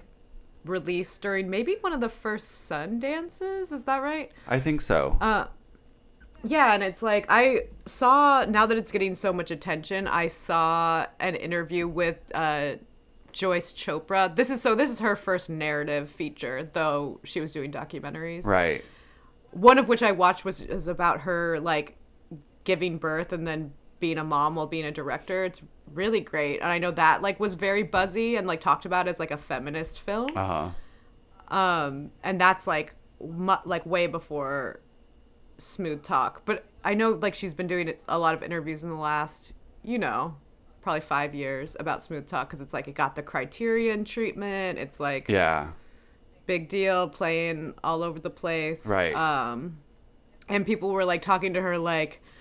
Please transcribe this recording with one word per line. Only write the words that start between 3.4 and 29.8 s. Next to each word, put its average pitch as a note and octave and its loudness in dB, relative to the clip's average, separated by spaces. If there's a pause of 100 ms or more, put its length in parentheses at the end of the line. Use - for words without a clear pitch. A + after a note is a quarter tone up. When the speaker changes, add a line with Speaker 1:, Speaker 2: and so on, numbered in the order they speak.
Speaker 1:
Is C4 -8
that C4+ 0
right? D4 -4 (160)
Speaker 2:
I C3 0
think C#3+ 0
so. C#2+ 4
Speaker 1:
Uh, G#3+ 2 (960)
yeah, B3 6
and G3+ 4
it's F#3+ -4
like, G#3 4
I B3 6 (220)
saw, C4+ 6
now G#3+ 6
that A3+ 2
it's A3+ -4
getting F#3+ 0
so F#3+ 0
much F3 -4
attention, E3+ -4
I E3+ 2
saw E3 2 (140)
an F#3 -2
interview E3+ -2
with, E3+ -2 (140)
uh, D3+ 0 (600)
Joyce F3 -2
Chopra. F#3+ 0
This A#3 4
is, C4 -2
so A#3 4
this C4+ 4
is A3 -8
her G#3+ 2
first F3+ -2
narrative D3 -2
feature, D3 -6
though D3 0
she - -6
was D#3 -6
doing C#3+ -6
documentaries. D3+ -8
Speaker 2:
Right. F2+ 4 (680)
Speaker 1:
One A#3+ 10
of A#3+ 4
which A3+ 2
I G#3+ 4
watched F#3 4
was, G3 -6
is - -6
about F3 0
her, E3+ -2
like, D#3+ -2 (680)
giving F3 0
birth D#3+ -4
and E3 -4
then D#3 -4 (300)
being E3 0
a D#3 -4
mom D3+ 2
while D#3 -2
being D#3+ -4
a D3 -4
director. D3+ -4
It's F3+ -8 (320)
really G3+ 0
great. D3 -2
And E3+ -2
I F3 2
know F3 0
that, D#3+ 6
like, G3 0
was G#3 0
very G3 0
buzzy G3 0
and, G3 -2
like, E3 -2
talked D#3+ -2
about F3+ 0
as, F3 -4
like, D#3+ -4
a D3 -6
feminist D3 -6